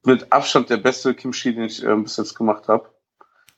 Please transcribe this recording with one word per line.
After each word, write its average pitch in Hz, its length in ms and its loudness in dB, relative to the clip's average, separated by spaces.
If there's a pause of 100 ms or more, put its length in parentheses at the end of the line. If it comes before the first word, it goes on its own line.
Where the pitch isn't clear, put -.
mit 131 260 4
Abstand - 400 2
der 117 60 2
beste 127 360 0
Kimchi, 123 400 -4
den 113 120 -6
ich, - 180 -10
ähm, 107 200 0
bis - 140 -10
jetzt 107 180 -6
gemacht 107 340 -2
hab. 110 200 0 (680)